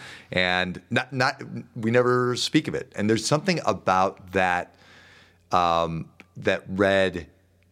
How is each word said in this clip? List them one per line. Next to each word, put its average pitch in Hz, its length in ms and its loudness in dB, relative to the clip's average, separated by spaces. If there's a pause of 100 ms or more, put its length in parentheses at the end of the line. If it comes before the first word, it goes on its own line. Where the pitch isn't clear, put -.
(300)
And 90 600 -2
not, 123 240 -2
not, 131 280 -2 (320)
we 113 160 -4
never 123 460 2
speak - 320 -2
of - 60 -4
it. - 200 -8
And 104 140 -2
there's 110 160 2
something 156 400 0
about 95 680 0
that, 90 420 0 (760)
um, 85 600 0 (260)
that 95 320 -2
red 95 580 2 (460)